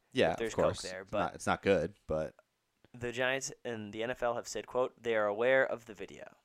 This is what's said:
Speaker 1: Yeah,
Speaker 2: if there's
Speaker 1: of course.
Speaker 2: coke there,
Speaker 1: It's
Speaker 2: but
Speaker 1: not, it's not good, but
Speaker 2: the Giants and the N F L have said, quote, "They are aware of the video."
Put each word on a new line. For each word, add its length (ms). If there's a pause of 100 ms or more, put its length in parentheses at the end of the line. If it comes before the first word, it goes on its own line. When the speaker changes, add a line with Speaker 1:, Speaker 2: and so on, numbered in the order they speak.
(120)
Speaker 1:
Yeah, 200
Speaker 2:
if 60
there's 160
Speaker 1:
of 20
course. 240
Speaker 2:
coke 100
there, 120
Speaker 1:
It's 80
Speaker 2:
but 80
Speaker 1:
not, 160
it's 120
not 160
good, 300 (140)
but 260 (680)
Speaker 2:
the 140
Giants 400 (120)
and 280
the 100
N 80
F 120
L 120
have 140
said, 180
quote, 360
"They 120
are 120
aware 400
of 180
the 80
video." 300 (220)